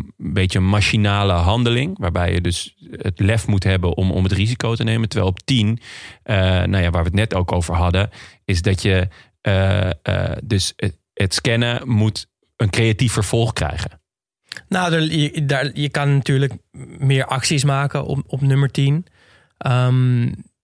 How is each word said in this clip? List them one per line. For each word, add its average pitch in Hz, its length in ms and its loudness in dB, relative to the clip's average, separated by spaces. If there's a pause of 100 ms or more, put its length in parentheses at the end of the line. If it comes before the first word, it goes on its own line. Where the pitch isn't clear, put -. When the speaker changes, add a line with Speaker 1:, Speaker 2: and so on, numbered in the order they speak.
(180)
Speaker 1:
een - 160 -8
beetje 95 260 0
machinale 101 720 2
handeling, 120 680 2
waarbij 87 340 0
je 87 80 0
dus 87 340 -4 (160)
het - 280 -6
lef 107 280 2
moet 101 160 0
hebben 90 340 2
om, 92 140 2
om 92 120 0
het 95 100 2
risico 113 420 0
te 117 80 -4
nemen. 113 260 0
Terwijl 95 220 0
op 92 140 -6
tien, 117 340 2 (440)
eh, 110 140 -2
nou 92 400 2
ja, 87 120 2
waar 85 140 0
we 85 60 0
het 82 80 -4
net 113 160 0
ook 90 180 0
over 82 240 0
hadden, 90 340 2 (360)
is 87 160 0
dat 90 200 0
je, 95 260 2 (340)
eh, 95 480 2
eh, 92 540 -2
dus 101 320 -2
het, - 220 -4 (160)
het 98 200 -2
scannen 120 560 0
moet 107 380 0 (280)
een 107 140 0
creatief 113 440 2
vervolg 117 400 0
krijgen. - 480 -6 (680)
Speaker 2:
Nou, 180 260 0
er, 165 80 2
je, 156 440 0
daar, 139 280 0
je 147 160 -2
kan 143 240 0
natuurlijk 135 400 0 (440)
meer 135 280 2
acties 135 380 -2
maken 143 420 0
op, 143 220 -4
op 135 140 -6
nummer 139 300 2
tien. 139 340 0 (520)
Ehm, 127 680 2 (400)